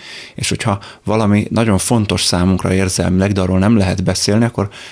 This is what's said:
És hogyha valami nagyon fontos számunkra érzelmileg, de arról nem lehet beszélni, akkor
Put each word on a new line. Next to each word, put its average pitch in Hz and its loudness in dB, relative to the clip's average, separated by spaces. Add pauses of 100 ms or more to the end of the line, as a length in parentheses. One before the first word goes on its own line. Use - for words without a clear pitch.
(360)
És - -6
hogyha 101 -2 (240)
valami 104 0
nagyon 110 2
fontos 101 0
számunkra 92 0
érzelmileg, 92 0
de 95 0
arról 92 2
nem 107 4
lehet 92 0
beszélni, 104 0
akkor 104 -2 (220)